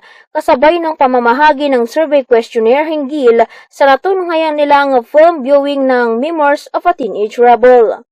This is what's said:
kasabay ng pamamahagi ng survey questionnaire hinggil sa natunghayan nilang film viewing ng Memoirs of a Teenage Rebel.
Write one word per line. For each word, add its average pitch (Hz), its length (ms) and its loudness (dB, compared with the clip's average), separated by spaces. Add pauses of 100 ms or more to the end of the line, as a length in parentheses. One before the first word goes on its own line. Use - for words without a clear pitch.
(300)
kasabay 302 480 0
ng 320 160 -4
pamamahagi 269 800 0
ng 233 160 -2
survey 302 320 0
questionnaire 233 640 0
hinggil 277 560 -2 (320)
sa 277 160 0
natunghayan 320 640 -2
nilang 285 480 0
film 311 400 2
viewing 277 480 -2
ng 240 320 -2
Memoirs 294 560 -2
of - 80 -6
a 349 80 0
Teenage 214 480 -6
Rebel. 240 720 2